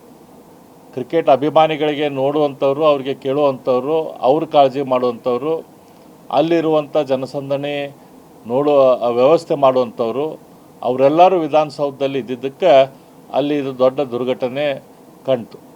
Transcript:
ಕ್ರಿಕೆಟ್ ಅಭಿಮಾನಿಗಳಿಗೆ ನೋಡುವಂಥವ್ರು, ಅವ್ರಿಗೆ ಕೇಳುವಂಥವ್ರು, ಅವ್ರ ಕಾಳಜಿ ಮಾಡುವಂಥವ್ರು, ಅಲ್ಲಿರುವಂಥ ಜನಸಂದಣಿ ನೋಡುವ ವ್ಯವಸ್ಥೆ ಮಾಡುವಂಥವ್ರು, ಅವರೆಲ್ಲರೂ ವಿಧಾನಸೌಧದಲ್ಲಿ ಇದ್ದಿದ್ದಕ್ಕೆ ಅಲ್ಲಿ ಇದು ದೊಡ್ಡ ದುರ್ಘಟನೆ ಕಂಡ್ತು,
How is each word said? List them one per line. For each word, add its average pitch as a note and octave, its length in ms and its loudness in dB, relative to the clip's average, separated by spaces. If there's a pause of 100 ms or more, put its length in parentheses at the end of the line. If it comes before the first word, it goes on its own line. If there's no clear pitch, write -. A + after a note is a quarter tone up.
(920)
ಕ್ರಿಕೆಟ್ D#3 360 -2
ಅಭಿಮಾನಿಗಳಿಗೆ D3 800 0
ನೋಡುವಂಥವ್ರು, C#3 760 -2
ಅವ್ರಿಗೆ C#3 280 0
ಕೇಳುವಂಥವ್ರು, C3+ 960 -2
ಅವ್ರ D3+ 360 0
ಕಾಳಜಿ C#3+ 360 2
ಮಾಡುವಂಥವ್ರು, B2+ 840 -2 (640)
ಅಲ್ಲಿರುವಂಥ D#3 640 0
ಜನಸಂದಣಿ C#3 1000 -4 (520)
ನೋಡುವ C3 640 2
ವ್ಯವಸ್ಥೆ D3+ 460 2
ಮಾಡುವಂಥವ್ರು, C3 840 -2 (440)
ಅವರೆಲ್ಲರೂ D3+ 560 4
ವಿಧಾನಸೌಧದಲ್ಲಿ C#3+ 800 -2
ಇದ್ದಿದ್ದಕ್ಕೆ C3+ 760 2 (400)
ಅಲ್ಲಿ D3 240 -2
ಇದು C3+ 200 -6
ದೊಡ್ಡ C3 220 2
ದುರ್ಘಟನೆ B2+ 840 -6 (420)
ಕಂಡ್ತು, A#2+ 320 -4 (180)